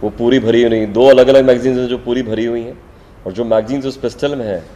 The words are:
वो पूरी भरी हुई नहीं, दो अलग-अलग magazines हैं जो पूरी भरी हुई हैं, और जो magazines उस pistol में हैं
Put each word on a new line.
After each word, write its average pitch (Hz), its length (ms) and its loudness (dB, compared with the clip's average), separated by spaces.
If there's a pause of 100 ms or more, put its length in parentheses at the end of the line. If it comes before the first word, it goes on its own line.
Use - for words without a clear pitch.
वो 107 80 -4
पूरी 120 300 0
भरी 113 220 2
हुई 117 80 2
नहीं, 107 240 -2
दो 120 160 4
अलग-अलग 131 360 6
magazines 127 320 2
हैं 127 100 -4
जो 123 100 -4
पूरी 120 260 -4
भरी 110 220 -4
हुई 117 160 -4
हैं, 120 160 -14 (480)
और 95 60 -8
जो 110 140 -6
magazines 113 400 -2
उस 131 120 -8
pistol 143 380 -6
में 123 100 -8
हैं 92 180 -6 (120)